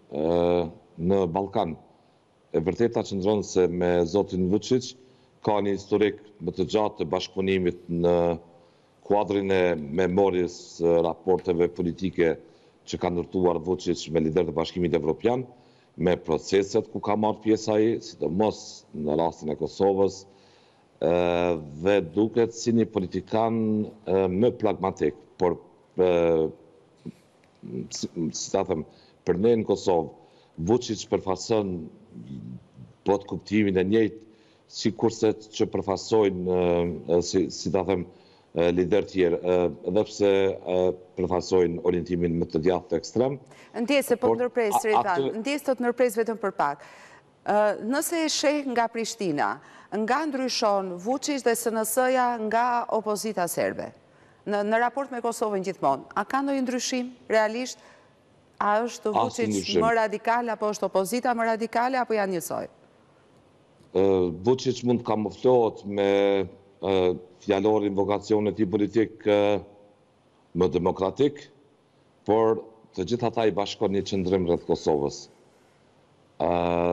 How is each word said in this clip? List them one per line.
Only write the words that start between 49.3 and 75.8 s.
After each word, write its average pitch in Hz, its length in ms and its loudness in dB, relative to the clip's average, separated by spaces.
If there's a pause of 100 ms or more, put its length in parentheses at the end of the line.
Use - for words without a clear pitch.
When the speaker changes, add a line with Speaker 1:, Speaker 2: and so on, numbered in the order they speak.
Speaker 2:
nga 220 380 0
ndryshon 208 640 -2 (100)
Vučić 269 400 -2
dhe 240 80 4
S 233 160 -4
N 220 160 -2
S-ja 254 460 2 (160)
nga 226 180 2 (320)
opozita 208 560 -2
serbe, 98 380 -4 (580)
në, 208 160 0
në 220 160 0
raport 254 320 -2
me 240 80 -8
Kosovën 220 480 -4
gjithmonë, 143 480 -2
a 202 80 0
ka 269 160 -4
ndonjë 277 240 -2
ndryshim 247 480 -4 (160)
realisht? 214 560 0 (720)
A 208 300 2
është 226 260 -6
Speaker 1:
Asnjë 214 80 0
Speaker 2:
Vučić 226 320 -2
Speaker 1:
ndryshim. 196 320 0
Speaker 2:
më 226 40 4 (100)
radikal, 226 500 0
apo 214 240 -2
është 202 160 -4
opozita 226 480 0
më 233 80 0
radikale, 233 560 0
apo 233 160 -2
janë 196 160 0
njësoj? 131 340 -6 (1300)
Speaker 1:
Ë, 95 120 4 (420)
Vučić 127 420 0
mund 120 140 2
të - 80 -16
kamuflohet 107 720 2
me, 101 240 0 (720)
ë, 95 140 0 (500)
fjalorin, 104 500 2
vokacionin 101 540 0
e 95 80 -2
tij 104 160 0
politik, 104 460 0 (100)
ë, 104 320 4 (960)
më 87 160 2
demokratik, 92 720 0 (840)
por 110 380 4 (340)
të 92 140 -2
gjithë 117 180 0
ata 113 160 0
i 107 80 4
bashkon 98 400 -2
një 98 160 0
qëndrim 92 400 0
rreth 85 160 0
Kosovës. 76 640 0 (1120)